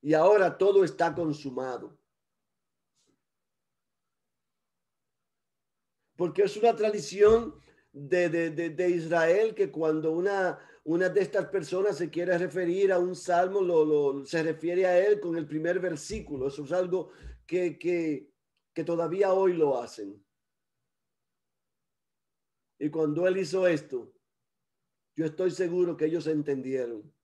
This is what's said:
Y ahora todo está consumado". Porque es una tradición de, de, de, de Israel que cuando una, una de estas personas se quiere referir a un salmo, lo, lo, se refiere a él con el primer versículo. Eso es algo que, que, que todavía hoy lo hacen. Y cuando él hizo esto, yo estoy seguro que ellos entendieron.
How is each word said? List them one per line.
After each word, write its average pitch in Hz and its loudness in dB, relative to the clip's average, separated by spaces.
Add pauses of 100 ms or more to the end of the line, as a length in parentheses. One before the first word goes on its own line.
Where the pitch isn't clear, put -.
Y 151 0
ahora 180 6
todo 196 4
está 165 0
consumado". 131 -6 (4000)
Porque 175 0
es 190 0
una 220 4
tradición 208 2 (320)
de, 165 0
de, 165 0
de, 165 -6
de 175 -2
Israel 170 2
que 196 -2
cuando 156 -2
una, 185 -2 (260)
una 175 0
de 190 2
estas 190 -2
personas 185 -2
se 165 -6
quiere 175 -2
referir 180 0
a 180 2
un 180 -2
salmo, 185 0
lo, 170 4
lo, 143 0
se 165 -2
refiere 160 -2
a 180 4
él 202 4
con 175 -4
el 165 -4
primer 156 -2
versículo. 147 -6
Eso 143 -8
es 135 -8
algo 180 -2 (340)
que, 175 -2
que, 165 -4 (420)
que 165 -6
todavía 170 0
hoy 190 4
lo 147 2
hacen. 101 -12 (2500)
Y 151 -4
cuando 156 0
él 185 2
hizo 185 0
esto, 135 -2 (1040)
yo 160 -2
estoy 170 -2
seguro 175 0
que 156 0
ellos 160 -2
entendieron. 131 -4 (100)